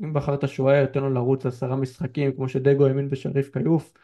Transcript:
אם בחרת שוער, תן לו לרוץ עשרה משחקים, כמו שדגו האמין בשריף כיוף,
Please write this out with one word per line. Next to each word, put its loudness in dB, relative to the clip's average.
אם -6
בחרת -2
שוער, 4
תן -2
לו -2
לרוץ 0
עשרה -4
משחקים, -4
כמו -4
שדגו 4
האמין 0
בשריף -4
כיוף, -2